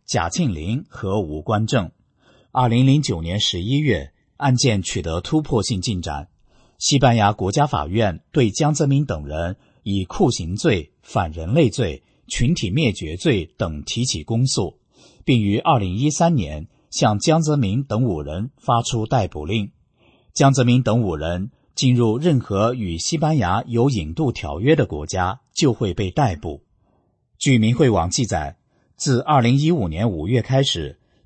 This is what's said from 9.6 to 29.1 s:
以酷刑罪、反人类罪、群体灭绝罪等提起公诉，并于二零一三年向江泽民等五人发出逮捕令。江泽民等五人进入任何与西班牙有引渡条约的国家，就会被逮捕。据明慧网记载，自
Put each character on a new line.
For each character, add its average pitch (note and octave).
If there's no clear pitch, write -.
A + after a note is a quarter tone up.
以 G2
酷 C#3
刑 F2
罪、 G#2
反 F2
人 E2
类 D3
罪、 E2
群 D3
体 F#2+
灭 A2+
绝 E2
罪 G2
等 D#2
提 A#2
起 D#2
公 A#2
诉， G2+
并 B2+
于 G2+
二 D#3
零 F#2+
一 C#3+
三 E3+
年 D#2
向 G#2+
江 D#3
泽 D3+
民 A#2+
等 A#2
五 E2+
人 F2
发 A#2+
出 A2+
逮 G#2+
捕 D2+
令。 G2+
江 C#3
泽 B2
民 B2
等 A#2
五 F2
人 F2
进 B2+
入 A#2+
任 D3+
何 G#2+
与 F#2
西 D#3+
班 D#3
牙 G2
有 B2
引 E2
渡 D3
条 D2+
约 C#3
的 C3
国 D2+
家， F#2
就 C3+
会 G2+
被 F#2+
逮 A2+
捕。 D2+
据 B2+
明 A2
慧 C#3+
网 F2+
记 A2+
载， D2+
自 B2+